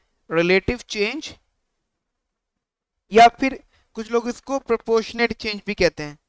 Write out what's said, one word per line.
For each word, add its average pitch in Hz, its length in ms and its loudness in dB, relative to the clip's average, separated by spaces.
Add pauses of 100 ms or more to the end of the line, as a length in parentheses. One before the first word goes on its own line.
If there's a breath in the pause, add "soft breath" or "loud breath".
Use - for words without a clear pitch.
(300)
relative 185 580 0
change, 220 460 -8 (1800)
या 226 160 10
फिर - 360 -2 (300)
कुछ 226 180 -12
लोग 233 180 -2
इसको 269 300 -6
proportionate 226 760 -2
change 208 340 -10
भी 208 60 -4
कहते 160 300 0
हैं। 147 140 -14 (120)